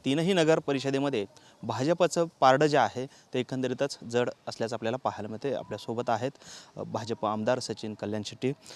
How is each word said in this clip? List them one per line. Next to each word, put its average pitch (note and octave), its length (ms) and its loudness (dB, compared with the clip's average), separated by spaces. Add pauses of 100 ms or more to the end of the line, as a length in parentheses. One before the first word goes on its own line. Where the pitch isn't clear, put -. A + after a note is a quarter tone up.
तीनही D#3+ 280 2
नगर D#3+ 260 4
परिषदेमध्ये C3+ 680 0 (360)
भाजपचं D#3+ 640 2 (160)
पारडं C#3 260 8
जे D3 100 2
आहे, B2 300 2
ते - 340 -6
एकंदरीतच B2+ 580 -2 (120)
जड A#2+ 200 2 (160)
असल्याचं A2+ 300 -4
आपल्याला A2+ 200 -2
पाहायला G#2+ 320 -4
मिळते. A2 260 -4
आपल्यासोबत A#2 560 -4
आहेत, A#2+ 200 0 (460)
अ, G2+ 60 -8
भाजप A2 440 -4
आमदार A2 320 0
सचिन A2 360 -8
कल्याण G#2 320 -4
शेट्टी. B2+ 220 -4 (280)